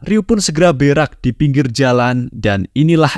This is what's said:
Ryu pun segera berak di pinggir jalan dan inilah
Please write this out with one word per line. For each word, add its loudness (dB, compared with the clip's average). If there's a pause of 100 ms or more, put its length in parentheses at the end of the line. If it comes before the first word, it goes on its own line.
Ryu 0
pun 0
segera 2
berak 0
di 0
pinggir 0
jalan 0
dan -2
inilah 2